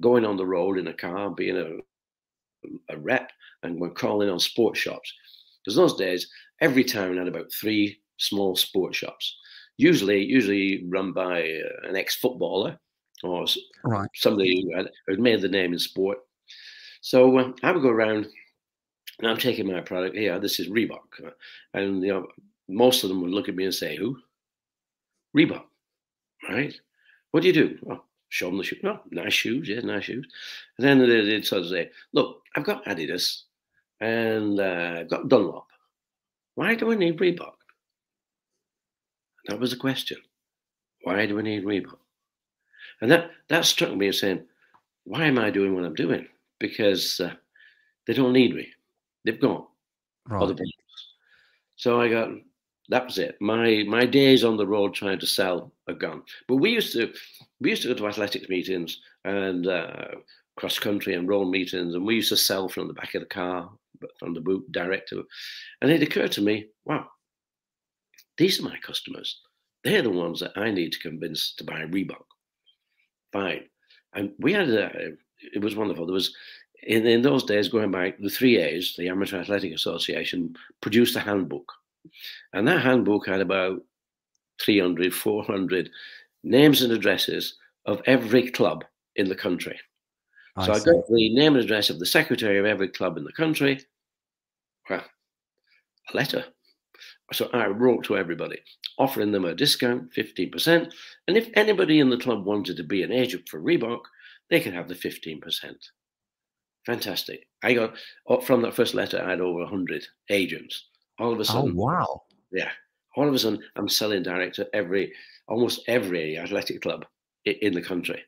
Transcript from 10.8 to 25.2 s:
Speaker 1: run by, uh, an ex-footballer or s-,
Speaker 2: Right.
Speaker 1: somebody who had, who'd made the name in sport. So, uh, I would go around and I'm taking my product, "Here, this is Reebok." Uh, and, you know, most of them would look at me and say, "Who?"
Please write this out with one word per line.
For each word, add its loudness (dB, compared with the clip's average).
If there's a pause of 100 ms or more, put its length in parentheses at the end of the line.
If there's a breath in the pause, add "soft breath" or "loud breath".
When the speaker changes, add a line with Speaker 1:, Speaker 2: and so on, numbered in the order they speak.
Speaker 1:
run -2
by, -2
uh, -8
an -4
ex-footballer -2 (460)
or -4
s-, -2 (260)
Speaker 2:
Right. -2
Speaker 1:
somebody 2
who -4
had, -4 (180)
who'd -2
made 4
the 0
name 0
in -2
sport. -2 (840 loud breath)
So, 8
uh, 2 (100)
I 4
would 0
go 6
around 2 (920 loud breath)
and -2
I'm 0
taking 0
my -4
product, -4
"Here, -2
this -4
is -6
Reebok." -4
Uh, -16 (440 loud breath)
and, -2
you 0
know, -4 (420)
most 4
of 0
them -2
would -4
look -4
at -4
me -2
and -2
say, -6
"Who?" -6 (1160)